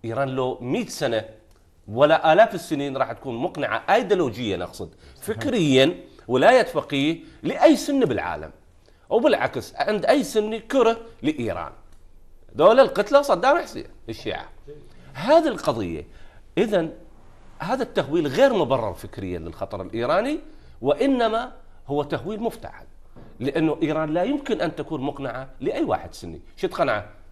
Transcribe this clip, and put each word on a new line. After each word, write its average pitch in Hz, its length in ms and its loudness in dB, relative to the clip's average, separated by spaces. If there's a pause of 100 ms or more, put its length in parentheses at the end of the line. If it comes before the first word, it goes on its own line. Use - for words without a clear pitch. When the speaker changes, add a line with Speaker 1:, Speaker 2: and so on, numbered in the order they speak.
Speaker 1:
إيران 117 220 -2
لو 131 340 -2
مئة 160 260 -4
سنة 117 380 -4 (640)
ولا 151 460 4
آلاف 214 220 6
السنين 143 420 -4
راح 120 140 -2
تكون 120 240 -10
مقنعة 117 540 -4
أيديولوجيًا، 131 760 0
أقصد 87 260 -10 (260)
Speaker 2:
صحيح. - 220 -8
Speaker 1:
فكريًا، 151 580 4 (320)
ولاية 180 360 6
فقيه 147 560 -2 (240)
لأي 277 320 6
سني 277 300 0
بالعالم، 80 460 -4 (580)
وبالعكس 208 680 0
عند 214 300 -2
أي 269 180 4
سني 214 360 -2
كره 226 380 2 (240)
لإيران، 110 500 -4 (840)
ذولا 220 240 8
القتلة 262 400 4
صدام 269 360 2
حسين - 280 -8 (240)
الشيعة. 107 360 -8 (680)
هذه 294 340 4
القضية. 110 600 -4 (500)
إذن 190 340 0 (680)
هذا 165 240 -4
التهويل 147 440 -2
غير 247 260 4
مبرر 131 400 0
فكريًا 92 460 -8
للخطر 85 420 -10
الإيراني، 151 580 -2 (420)
وإنما 233 680 0 (360)
هو 143 160 -2
تهويل 160 360 -6
مفتعل، - 460 -8 (540)
لأنه 151 440 0
إيران 156 300 -2
لا 175 100 0
يمكن 262 380 -2
أن 160 140 -2
تكون 151 260 -8
مقنعة 135 480 -8 (120)
لأي 226 220 -2
واحد 104 300 -2
سني. 85 280 -14 (160)
شو 190 100 -4
تقنعه؟ 127 420 -2 (220)